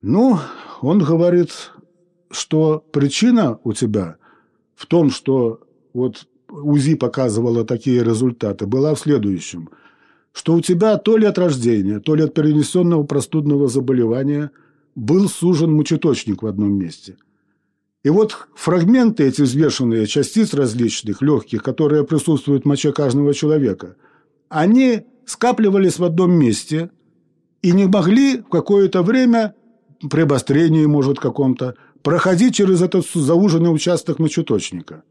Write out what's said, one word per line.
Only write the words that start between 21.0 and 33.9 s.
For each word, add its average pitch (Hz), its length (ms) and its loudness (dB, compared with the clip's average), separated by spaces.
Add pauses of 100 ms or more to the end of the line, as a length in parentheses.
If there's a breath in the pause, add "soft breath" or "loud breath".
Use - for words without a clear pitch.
лёгких, 135 400 -2
которые 147 420 0
присутствуют 143 600 -2
в - 20 0
моче 143 260 0
каждого 143 400 0
человека, 143 640 -2 (540 soft breath)
они 220 540 2 (220)
скапливались 202 720 0
в 180 60 -2
одном 175 280 2
месте 156 580 0 (720)
и 180 80 2
не 190 160 4
могли 214 520 2
в 214 100 -14
какое-то 190 540 2
время, 233 520 0 (560)
при 156 120 0
обострении, 151 600 2
может, 143 360 0
каком-то, 127 560 -4 (260 soft breath)
проходить 180 540 2
через 190 260 2
этот 180 240 0
су-, 170 140 -4
зауженный 170 520 2
участок 160 460 -2